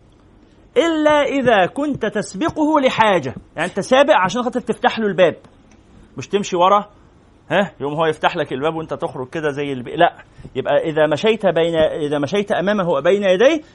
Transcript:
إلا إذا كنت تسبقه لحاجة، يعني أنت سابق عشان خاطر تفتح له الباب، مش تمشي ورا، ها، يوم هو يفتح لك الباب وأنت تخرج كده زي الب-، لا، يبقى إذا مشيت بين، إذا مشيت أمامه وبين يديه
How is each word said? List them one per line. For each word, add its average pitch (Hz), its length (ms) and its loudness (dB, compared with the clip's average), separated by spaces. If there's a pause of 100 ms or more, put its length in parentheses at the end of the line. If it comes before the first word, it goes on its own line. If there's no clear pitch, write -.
(760)
إلا 302 440 2
إذا 240 440 2
كنت 277 400 -4
تسبقه 294 720 -2
لحاجة، 208 560 2 (200)
يعني 170 140 -4
أنت 202 100 -8
سابق 262 340 4
عشان 190 300 0
خاطر 247 160 -4
تفتح - 400 -2
له 220 80 0
الباب، 175 280 2 (840)
مش 135 100 -12
تمشي 196 280 -4
ورا، 190 340 2 (600)
ها، 170 300 0
يوم 143 140 -6
هو 160 120 0
يفتح 160 320 0
لك 151 160 -4
الباب 151 220 -2
وأنت 160 180 -8
تخرج 135 360 -8
كده 151 200 -4
زي 143 240 -4
الب-، 127 140 -10
لا، 165 360 0 (320)
يبقى 131 180 -2
إذا 151 340 2
مشيت 208 380 0
بين، 165 300 2
إذا 147 440 0
مشيت 196 320 -2
أمامه 185 380 -2
وبين 175 340 2
يديه 226 380 2 (140)